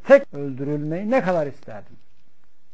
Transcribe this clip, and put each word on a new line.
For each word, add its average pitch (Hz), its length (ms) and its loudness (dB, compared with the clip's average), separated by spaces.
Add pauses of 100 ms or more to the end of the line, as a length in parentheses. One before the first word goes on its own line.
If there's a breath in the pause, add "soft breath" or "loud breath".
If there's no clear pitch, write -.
tek 277 280 8
öldürülmeyi 147 760 -4
ne 262 120 4
kadar 170 240 0
isterdim." - 500 -10 (760)